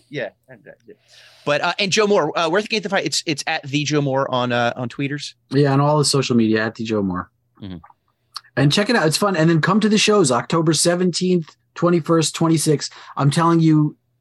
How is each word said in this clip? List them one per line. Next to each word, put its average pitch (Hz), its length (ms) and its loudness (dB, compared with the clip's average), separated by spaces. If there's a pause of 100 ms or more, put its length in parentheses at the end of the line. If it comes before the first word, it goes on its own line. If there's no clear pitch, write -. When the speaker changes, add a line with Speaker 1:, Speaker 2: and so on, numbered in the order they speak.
Speaker 1:
yeah. 120 200 -8 (180)
And, 110 200 -20
uh, 85 40 -20 (160)
yeah. 101 80 -20 (500)
But, 147 160 0
uh, 175 180 -2
and 196 120 -2
Joe 214 160 2
Moore, 165 300 0
uh, 165 120 -2
where 190 120 0
can 214 200 -4
they 190 80 -8
find, 190 160 -2
it's, - 200 -6
it's 147 220 -6
at 160 160 -6
the 147 200 -4
Joe 143 180 0
Moore 135 280 -2
on, 123 220 -2
uh, 120 240 0
on 123 140 -8
tweeters? 143 460 -8 (160)
Speaker 2:
Yeah, 139 220 2
on 139 60 2
all 147 180 2
the 143 80 2
social 131 300 0
media, 110 300 2
at 113 100 -6
the 113 80 -10
Joe 110 180 -2
Moore. 90 300 -4 (300)
Speaker 1:
Mm-hmm. 92 160 -14 (800)
Speaker 2:
And 143 160 2
check 202 160 0
it 240 60 0
out. 165 120 2
It's 151 100 -2
fun. 196 200 0
And 160 120 4
then 165 120 2
come 190 180 2
to 214 100 0
the 208 80 2
shows 196 340 2
October 160 420 0
seventeenth, 180 840 0 (200)
twenty-first, 165 600 0
twenty-sixth. 156 560 0 (240)
I'm 143 160 2
telling 170 300 2
you, 151 340 2 (260)